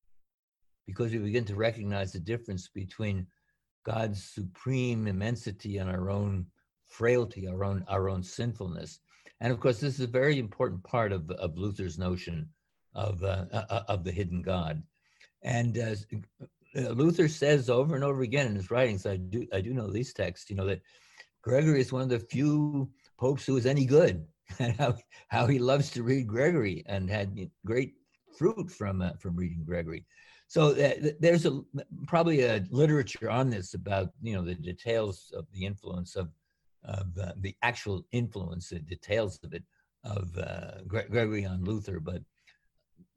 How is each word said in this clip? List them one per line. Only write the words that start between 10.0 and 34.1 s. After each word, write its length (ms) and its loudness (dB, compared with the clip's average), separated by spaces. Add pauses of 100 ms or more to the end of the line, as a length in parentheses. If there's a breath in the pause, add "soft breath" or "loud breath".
a 80 -2
very 320 4
important 420 -2
part 300 0
of, 180 -4
of 260 -4
Luther's 400 -4
notion 520 -4 (480)
of, 260 -2
uh, 300 0
uh, 180 -2
uh, 180 -2
of 140 0
the 80 -4
hidden 320 -2
God. 400 -2 (600 soft breath)
And, 360 0
uh, 160 -2 (840)
uh, 140 -2
Luther 380 4
says 420 4
over 240 4
and 80 0
over 200 2
again 260 0
in 80 0
his 160 -4
writings, 340 2
I 100 0
do, 360 -4
I 80 0
do 120 -4
know 160 -2
these 240 -4
texts, 380 -6
you 60 -4
know, 100 0
that 160 -2 (600 loud breath)
Gregory 380 6
is 120 0
one 100 0
of 60 0
the 100 4
few 720 0 (280 soft breath)
popes 280 0
who 100 2
is 80 2
any 220 4
good, 400 6 (160)
<laughs> 160 -14
and 180 0
how, 200 2 (320 loud breath)
how 180 2
he 120 4
loves 340 4
to 100 -4
read 240 2
Gregory 600 2
and 220 -2
had 300 -2 (260)
great 300 0 (420)
fruit 340 0
from, 300 -4
uh, 200 0
from 160 -4
reading 280 -2
Gregory. 400 -4 (440 soft breath)
So, 240 6
uh, 20 2
th-, 460 2
there's 260 6
a, 160 -2 (460)
probably 340 4
a 280 4
literature 600 2
on 180 2
this 260 -4
about, 360 0 (100)